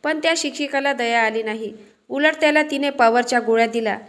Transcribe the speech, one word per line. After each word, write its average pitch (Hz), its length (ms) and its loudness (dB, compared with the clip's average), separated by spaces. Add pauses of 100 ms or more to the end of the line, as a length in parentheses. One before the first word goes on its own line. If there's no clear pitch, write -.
पण 311 140 -2
त्या 330 180 0
शिक्षिकेला 277 560 -4
दया 233 300 0
आली 220 200 -2
नाही. 220 300 -6 (360)
उलट 294 320 2
त्याला 302 220 4
तिने 285 280 -2
पॉवरच्या 240 500 2
गोळ्या 226 260 2
दिल्या 220 320 -4 (100)